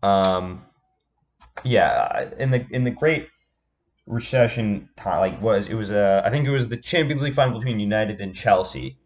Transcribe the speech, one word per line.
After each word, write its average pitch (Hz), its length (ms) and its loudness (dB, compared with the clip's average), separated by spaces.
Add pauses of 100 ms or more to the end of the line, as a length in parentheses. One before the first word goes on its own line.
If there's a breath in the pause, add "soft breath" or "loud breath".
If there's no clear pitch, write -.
Um, 95 600 2 (1000)
yeah, 104 720 2
in 131 120 -2
the, 123 200 0
in 127 140 -2
the 123 60 0
Great 151 380 -2 (760)
Recession 113 920 0
time, 90 240 -2
like, 92 220 0
was, 101 260 0
it 107 60 -6
was, 107 160 -4
uh, 98 340 4
I 110 60 2
think 139 160 0
it 139 40 0
was 131 180 0
the 117 80 -6
Champions 147 460 -2
League 143 120 -2
final 127 240 2
between 113 220 -2
United 104 400 0
and 95 140 -8
Chelsea. 92 720 0